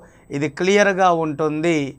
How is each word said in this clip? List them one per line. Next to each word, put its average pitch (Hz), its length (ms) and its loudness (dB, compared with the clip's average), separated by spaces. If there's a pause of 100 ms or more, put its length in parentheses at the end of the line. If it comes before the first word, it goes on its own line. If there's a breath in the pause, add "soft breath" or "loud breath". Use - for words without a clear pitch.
(300 soft breath)
ఇది 143 180 -2
క్లియర్గా 190 640 2
ఉంటుంది. 156 880 -2